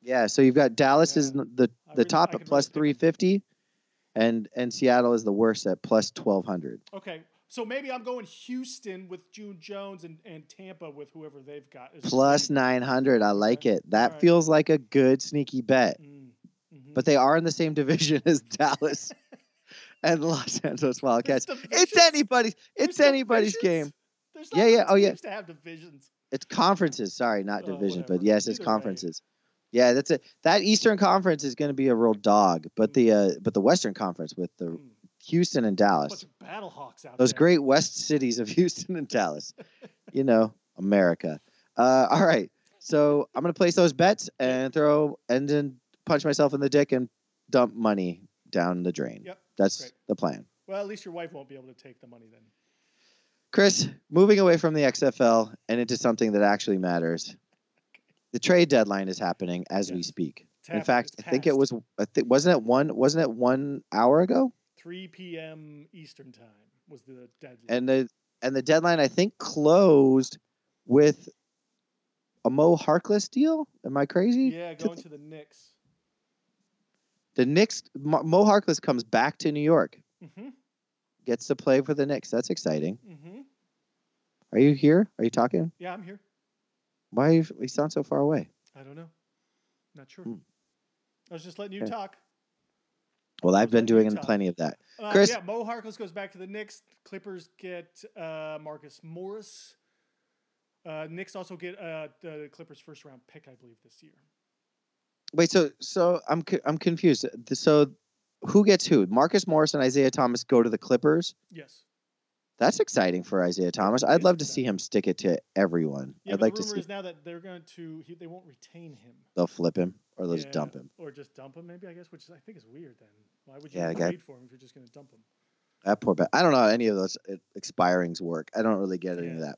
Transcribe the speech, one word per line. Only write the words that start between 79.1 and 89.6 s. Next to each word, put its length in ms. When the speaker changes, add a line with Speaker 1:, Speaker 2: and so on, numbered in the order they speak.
Speaker 1:
to 120
New 80
York. 400
Speaker 2:
Mm-hmm. 260
Speaker 1:
Gets 220
to 80
play 260
for 140
the 100
Knicks. 240
That's 220
exciting. 480
Speaker 2:
Mm-hmm. 300
Speaker 1:
Are 60
you 160
here? 420
Are 60
you 80
talking? 480
Speaker 2:
Yeah, 140
I'm 100
here. 160
Speaker 1:
Why 220
you, 140
you 80
sound 240
so 120
far 160
away? 300
Speaker 2:
I 40
don't 120
know. 140